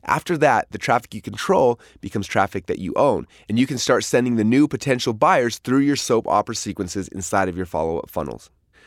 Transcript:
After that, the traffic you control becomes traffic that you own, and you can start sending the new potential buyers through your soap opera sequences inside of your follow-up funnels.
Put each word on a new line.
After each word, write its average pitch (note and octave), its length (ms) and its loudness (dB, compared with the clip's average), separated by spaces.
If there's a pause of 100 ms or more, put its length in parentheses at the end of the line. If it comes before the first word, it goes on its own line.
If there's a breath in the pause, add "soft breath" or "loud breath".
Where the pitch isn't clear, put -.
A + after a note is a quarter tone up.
After D#3+ 340 -2
that, C3+ 320 2
the G#2 80 -10
traffic B2 360 -2
you G#2+ 80 -12
control B2 580 0 (200 soft breath)
becomes G2 260 -6
traffic G2 400 -2
that - 120 -4
you F#2 180 -6
own, A2+ 300 2 (220 soft breath)
and A2 100 0
you C3+ 80 4
can C3 120 -6
start - 260 2
sending B2 320 2
the A2 80 2
new C3+ 240 4
potential B2+ 460 -2
buyers B2+ 440 2
through C3 220 2
your C#3+ 160 2
soap A2+ 320 0
opera G#2 260 0
sequences G2 540 -6
inside F#2+ 400 -2
of F2 80 -6
your F#2 100 -4
follow-up E2 440 -4
funnels. C2+ 400 -8 (360 soft breath)